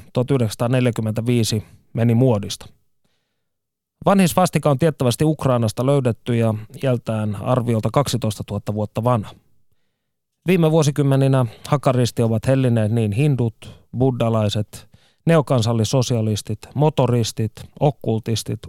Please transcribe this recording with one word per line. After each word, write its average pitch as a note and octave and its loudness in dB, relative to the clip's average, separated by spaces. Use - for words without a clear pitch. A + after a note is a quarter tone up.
tuhat B2 -2
yhdeksänsataaneljäkymmentäviisi A#2 0
meni A#2 2
muodista. A2+ 0
Vanhin F#3+ 4
svastika E3 0
on C3+ 2
tiettävästi C#3+ 0
Ukrainasta B2 0
löydetty B2+ 0
ja A2+ 2
iältään A2 -2
arviolta A#2 -2
kaksitoistatuhatta G#2+ -4
vuotta G#2+ -6
vanha. A#2+ 0
Viime E3+ 4
vuosikymmeninä C3+ 2
hakaristi B2+ 0
ovat A2+ 0
hellineet A#2+ 2
niin A2+ 0
hindut, B2 -2
buddhalaiset, A2+ -2
neokansallissosialistit, A#2 0
motoristit, A#2+ 0
okkultistit, A2+ -2